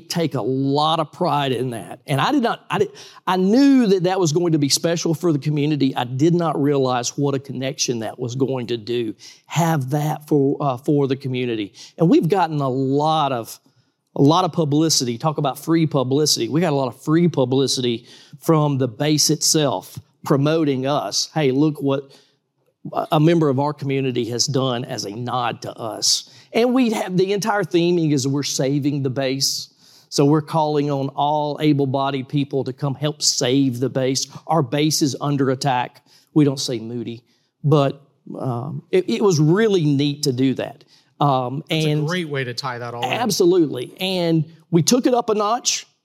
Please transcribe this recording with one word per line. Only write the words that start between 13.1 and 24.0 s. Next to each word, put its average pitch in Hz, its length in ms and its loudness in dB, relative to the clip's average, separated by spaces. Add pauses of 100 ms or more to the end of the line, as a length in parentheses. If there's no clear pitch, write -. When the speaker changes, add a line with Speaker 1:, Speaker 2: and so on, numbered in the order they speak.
Speaker 1:
of, 117 280 -6 (560)
a - 60 0
lot 160 220 6
of 165 80 -2
publicity. 147 680 0
Talk 156 220 -2
about 143 180 -2
free 165 300 2
publicity. 135 600 0
We 151 120 0
got 160 120 2
a - 20 0
lot 135 140 0
of - 120 -14
free 170 280 2
publicity 127 760 0 (340)
from 147 380 2
the 127 100 0
base 147 420 0
itself 143 680 0 (280)
promoting 143 600 2
us. 120 480 -2
"Hey, 147 180 2
look 147 300 0
what 139 300 -2 (800)
a, - 220 -4
a 156 80 6
member 160 260 4
of 131 100 0
our 143 160 -2
community 135 520 -2